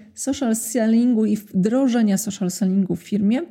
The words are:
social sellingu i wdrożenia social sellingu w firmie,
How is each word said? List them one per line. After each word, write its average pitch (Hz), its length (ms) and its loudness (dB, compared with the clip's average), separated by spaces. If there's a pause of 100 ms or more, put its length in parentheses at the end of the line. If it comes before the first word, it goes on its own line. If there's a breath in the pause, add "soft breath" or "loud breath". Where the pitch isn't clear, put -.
(140 loud breath)
social 262 420 -4
sellingu 226 680 2
i 208 120 0
wdrożenia 220 800 0
social 190 340 -4
sellingu 190 440 0
w - 80 -10
firmie, 214 480 0